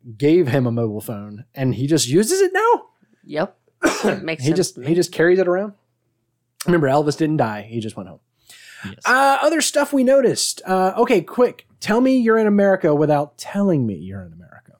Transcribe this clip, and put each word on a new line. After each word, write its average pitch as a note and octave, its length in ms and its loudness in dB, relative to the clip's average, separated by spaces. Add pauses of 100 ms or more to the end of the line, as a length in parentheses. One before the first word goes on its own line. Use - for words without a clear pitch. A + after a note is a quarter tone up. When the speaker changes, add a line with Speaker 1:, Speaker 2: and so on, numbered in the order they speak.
(160)
Speaker 1:
gave D#3 320 2
him B2+ 180 0
a A#2 60 -2
mobile A2 300 -4
phone, G#2 420 -14 (100)
and C3 200 -2
he B2 120 -4
just C#3+ 220 0
uses A3 320 0
it F#4 140 2
now? A4 320 0 (380)
Speaker 2:
Yep. D#3 320 -6 (260)
Speaker 1:
<coughs> F3+ 400 -2
Speaker 2:
Makes D#3 200 -8
Speaker 1:
He C3 60 0
Speaker 2:
sense E3 80 2
Speaker 1:
just, - 200 -2
Speaker 2:
to - 40 -16
Speaker 1:
he B2+ 80 -6
Speaker 2:
me. E3 60 2
Speaker 1:
just F3 180 0
carries F3+ 260 2
it F#3 80 0
around. G3 280 -2 (920)
Remember, E3+ 220 2
Elvis D3 300 0
didn't D#3 180 0
die. G#2+ 260 -2
He A2+ 180 -8
just G#2+ 160 -10
went F#2 120 -14
home. D#2+ 120 -20 (640)
Speaker 3:
Yes. G3 100 -14 (120)
Speaker 1:
Uh, C4+ 360 4
other D#4 180 2
stuff C#4+ 320 0
we C4+ 120 2
noticed. B3+ 600 2
Uh, F#3 320 0
okay, A#3 220 2
quick. - 460 -2 (140)
Tell A3 200 0
me C4 180 2
you're A3+ 200 2
in G#3+ 80 2
America G3 480 2
without D3 440 0
telling F3+ 480 -2
me G2+ 80 -6
you're F#2 280 -12
in E2+ 100 -20
America. - 480 -20